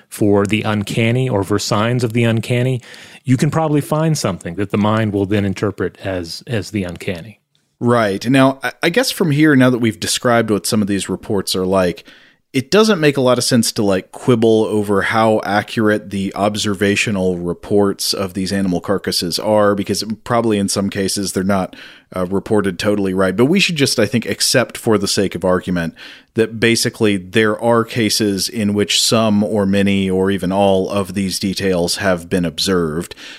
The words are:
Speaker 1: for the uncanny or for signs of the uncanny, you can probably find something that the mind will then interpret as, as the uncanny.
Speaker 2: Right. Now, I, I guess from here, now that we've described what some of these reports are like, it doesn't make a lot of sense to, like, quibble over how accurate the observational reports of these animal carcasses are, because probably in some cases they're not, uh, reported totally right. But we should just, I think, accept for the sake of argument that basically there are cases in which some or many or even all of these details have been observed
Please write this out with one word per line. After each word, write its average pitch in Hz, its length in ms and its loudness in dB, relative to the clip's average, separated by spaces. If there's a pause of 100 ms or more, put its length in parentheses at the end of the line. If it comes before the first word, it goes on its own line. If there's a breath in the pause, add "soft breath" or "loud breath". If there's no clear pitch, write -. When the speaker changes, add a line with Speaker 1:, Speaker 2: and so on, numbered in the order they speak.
Speaker 1:
for 101 360 2
the 107 180 0
uncanny 113 680 0
or 101 140 -2
for 101 140 -2
signs 117 460 0
of 117 80 -2
the 117 140 0
uncanny, 120 560 0 (480 loud breath)
you 127 80 4
can 151 140 0
probably 151 280 0
find 156 380 0
something 90 380 -4
that 101 160 -4
the 117 60 0
mind 107 360 2
will 101 140 0
then 101 180 0
interpret 95 540 -4
as, 90 480 -8
as 110 240 -6
the 101 120 -4
uncanny. 87 560 -10 (400)
Speaker 2:
Right. 113 480 0
Now, 135 360 4
I, 123 180 -4
I 170 80 2
guess 247 220 0
from 180 180 0
here, 147 260 4
now 127 140 6
that 123 80 2
we've 113 220 -2
described 117 500 0
what 101 160 0
some 107 160 0
of 98 60 0
these 98 220 -4
reports 95 460 -4
are 92 100 -2
like, 92 400 0 (460 loud breath)
it 131 200 -4
doesn't 214 280 4
make 147 160 2
a 135 60 0
lot 127 160 4
of 123 60 -2
sense 117 300 2
to, 113 100 -2
like, 95 280 0
quibble 113 540 2
over 101 380 0
how 110 380 2
accurate 104 680 0
the 98 240 -4
observational 101 1040 0
reports 95 760 0
of 95 220 -6
these 95 180 -4
animal 95 300 0
carcasses 92 560 -2
are, 104 380 2
because 98 280 -4 (200)
probably 117 340 2
in 98 100 0
some 98 220 -2
cases 98 440 -4
they're 95 100 0
not, 95 320 -2 (400 loud breath)
uh, 92 100 -2
reported 98 540 -2
totally 101 340 0
right. 95 240 0
But 123 80 4
we 185 140 2
should 175 160 0
just, 139 240 0
I 104 80 2
think, 113 180 -2
accept - 540 -2
for 110 180 2
the 98 100 -2
sake 95 280 -2
of 87 100 -6
argument 90 480 0 (400 loud breath)
that 110 260 -2
basically 113 580 2
there 107 440 0
are 117 240 2
cases 104 640 -2
in 104 240 -2
which 101 260 0
some 110 440 2
or 104 240 0
many 98 420 2
or 92 220 2
even 95 200 -2
all 95 380 2
of 95 240 -4
these 95 240 -4
details 92 600 -2
have 90 320 -2
been 90 160 0
observed 85 680 -2 (260 loud breath)